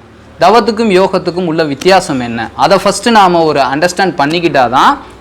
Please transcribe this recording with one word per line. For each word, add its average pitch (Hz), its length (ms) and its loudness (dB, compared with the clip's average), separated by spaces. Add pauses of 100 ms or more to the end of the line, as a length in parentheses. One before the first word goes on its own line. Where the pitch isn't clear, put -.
(400)
தவத்துக்கும் 214 500 2
யோகத்துக்கும் 180 560 0
உள்ள 160 180 -2
வித்தியாசம் 151 560 0
என்ன, 117 360 -6
அதை 160 260 2
ஃபர்ஸ்ட் - 260 -2
நாம 185 340 4
ஒரு 147 180 0
அண்டர்ஸ்டாண்ட் 156 580 -2
பண்ணிக்கிட்டாதான் 151 800 0 (240)